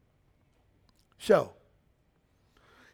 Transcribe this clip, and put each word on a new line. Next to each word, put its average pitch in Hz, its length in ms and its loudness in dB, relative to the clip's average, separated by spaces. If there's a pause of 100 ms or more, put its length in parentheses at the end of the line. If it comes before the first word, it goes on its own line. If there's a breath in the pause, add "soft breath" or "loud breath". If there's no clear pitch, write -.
(1160)
So, - 360 2 (1400 soft breath)